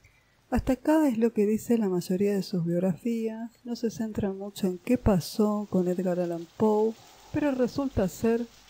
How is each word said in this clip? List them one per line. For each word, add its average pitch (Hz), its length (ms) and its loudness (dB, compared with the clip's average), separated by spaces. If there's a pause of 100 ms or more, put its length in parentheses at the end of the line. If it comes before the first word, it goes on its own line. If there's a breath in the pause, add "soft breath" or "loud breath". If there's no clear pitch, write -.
(520 soft breath)
Hasta 254 220 0
acá 302 360 4
es 226 80 0
lo 226 160 2
que 208 120 2
dice 220 320 2
la 208 120 0
mayoría 185 440 0
de 190 100 0
sus 175 220 -2
biografías. 220 840 -2 (140)
No 240 100 -6
se 233 140 -2
centran 214 480 -4
mucho 202 300 -4
en 180 100 -2
qué 247 200 0
pasó 208 720 0
con 180 180 2
Edgar 180 320 0
Allan 170 360 -4
Poe, 214 380 2 (400)
pero 294 180 0
resulta 254 560 0
ser 233 380 0 (240)